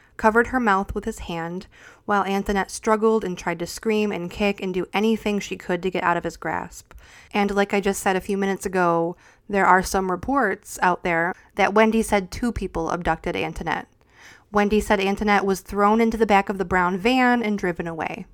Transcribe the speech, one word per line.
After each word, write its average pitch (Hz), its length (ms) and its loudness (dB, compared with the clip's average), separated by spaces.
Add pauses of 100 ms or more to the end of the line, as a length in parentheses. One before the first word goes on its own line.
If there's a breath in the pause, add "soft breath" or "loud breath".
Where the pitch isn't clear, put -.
(180 soft breath)
covered 226 300 4
her 262 120 -2
mouth 196 340 0
with 202 120 -6
his 226 140 -8
hand, 170 460 -6 (400 loud breath)
while 202 200 2
Antoinette 196 440 0
struggled 220 540 2
and 180 140 -6
tried 170 220 -4
to 170 60 -6
scream 214 460 -2
and 175 180 -6
kick 202 320 -2
and 190 120 -4
do 180 200 -2
anything 208 460 0
she - 160 -8
could 180 260 -4
to 185 80 -2
get 180 140 -4
out 175 140 2
of 165 80 -6
his 170 120 -8
grasp. - 560 -8 (400 loud breath)
And 202 220 0
like 202 180 0
I 202 60 2
just 196 220 -2
said 190 140 2
a 185 60 0
few 196 160 -4
minutes 196 280 -2
ago, 175 500 2 (320 soft breath)
there 196 180 2
are 185 160 8
some 190 300 -2
reports 208 720 -2
out 180 220 2
there 170 300 0 (220 soft breath)
that 190 180 2
Wendy 220 300 4
said 202 260 -2
two 240 220 -4
people 180 400 -6
abducted 170 440 -4
Antoinette. 160 520 -6 (640 loud breath)
Wendy 208 300 2
said 208 180 2
Antoinette 196 460 2
was 190 160 0
thrown 208 400 2
into 226 160 2
the 220 100 4
back 196 220 4
of 202 80 -2
the 190 80 -2
brown 180 320 0
van 247 440 2
and 214 160 -2
driven 180 300 -4
away. 165 460 -8